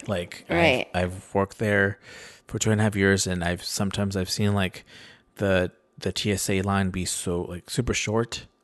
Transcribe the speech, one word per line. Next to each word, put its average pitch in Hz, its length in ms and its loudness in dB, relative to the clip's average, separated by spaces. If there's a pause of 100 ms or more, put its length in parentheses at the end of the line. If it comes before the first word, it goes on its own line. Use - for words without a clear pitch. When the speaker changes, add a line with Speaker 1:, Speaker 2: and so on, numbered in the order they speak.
Speaker 1:
Like, 87 420 -4
I've, 156 80 0
Speaker 2:
Right. 156 380 4
Speaker 1:
I've 90 400 -2
worked 98 240 0
there 101 400 2 (480)
for - 100 -6
two 110 140 2
and 107 100 4
a - 20 4
half 107 120 2
years, 98 320 4
and 90 160 -2
I've, 87 200 -2
sometimes 101 540 -2
I've 92 140 -2
seen, 104 240 0
like, 95 280 -2 (520)
the, 92 360 2 (280)
the 95 120 -4
T - 200 -2
S 95 180 -2
A 95 140 2
line 98 260 2
be 92 160 -4
so, 87 380 -4
like, 87 260 -12
super 120 240 -2
short - 540 -2 (160)